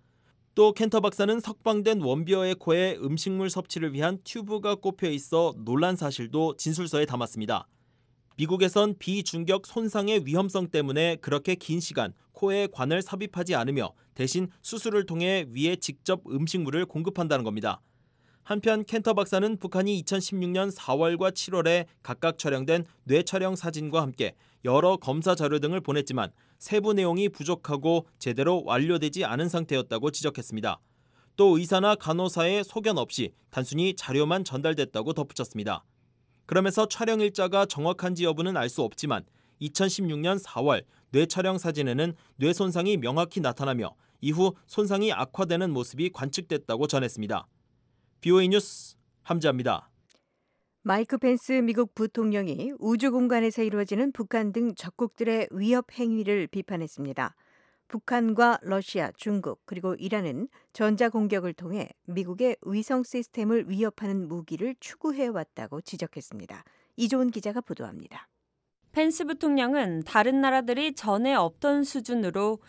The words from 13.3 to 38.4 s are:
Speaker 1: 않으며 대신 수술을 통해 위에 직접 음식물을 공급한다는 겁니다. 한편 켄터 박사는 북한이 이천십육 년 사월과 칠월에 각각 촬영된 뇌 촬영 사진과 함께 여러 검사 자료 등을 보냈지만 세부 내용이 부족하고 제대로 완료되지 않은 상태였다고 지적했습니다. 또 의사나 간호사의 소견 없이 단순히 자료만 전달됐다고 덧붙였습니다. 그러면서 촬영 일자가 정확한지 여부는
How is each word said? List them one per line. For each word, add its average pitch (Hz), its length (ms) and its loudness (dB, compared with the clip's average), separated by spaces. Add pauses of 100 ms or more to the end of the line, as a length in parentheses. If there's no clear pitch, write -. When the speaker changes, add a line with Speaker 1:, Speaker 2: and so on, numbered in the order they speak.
Speaker 1:
않으며 127 380 0 (220)
대신 165 320 -2 (140)
수술을 208 440 -2
통해 175 460 0
위에 151 240 0
직접 - 520 -4
음식물을 160 580 -2
공급한다는 160 580 -2
겁니다. 107 380 -4 (640)
한편 214 420 0
켄터 226 280 0
박사는 202 440 0
북한이 190 420 0
이천십육 185 520 -2
년 190 200 0
사월과 170 600 0
칠월에 170 540 0 (160)
각각 165 360 -2
촬영된 151 480 0 (180)
뇌 139 180 4
촬영 180 340 -2
사진과 156 460 -2
함께 123 340 -4 (280)
여러 160 340 4
검사 160 380 0
자료 151 240 2
등을 160 220 -2
보냈지만 139 500 -2 (260)
세부 208 360 0
내용이 190 360 2
부족하고 160 800 0 (120)
제대로 139 460 0
완료되지 151 600 0
않은 135 240 -2
상태였다고 147 640 -2
지적했습니다. 110 680 -4 (560)
또 190 220 8
의사나 190 380 4
간호사의 180 680 0
소견 208 340 -2
없이 117 340 -2 (180)
단순히 160 460 -2
자료만 151 480 0
전달됐다고 143 680 -2
덧붙였습니다. 110 720 -6 (600)
그러면서 190 420 2
촬영 220 320 0
일자가 196 460 2
정확한지 175 580 -2
여부는 165 320 0